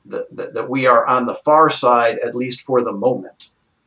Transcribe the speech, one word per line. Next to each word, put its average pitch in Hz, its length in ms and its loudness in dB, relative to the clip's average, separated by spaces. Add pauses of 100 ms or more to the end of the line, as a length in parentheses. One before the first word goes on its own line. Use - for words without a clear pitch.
that, - 300 -10
that, - 180 -12
that 113 160 -6
we 127 180 0
are 117 180 4
on 123 200 0
the 117 100 -6
far 151 340 4
side, 120 500 2
at 120 160 -6
least 123 260 -6
for 127 220 0
the 110 100 -4
moment, 101 560 -4 (380)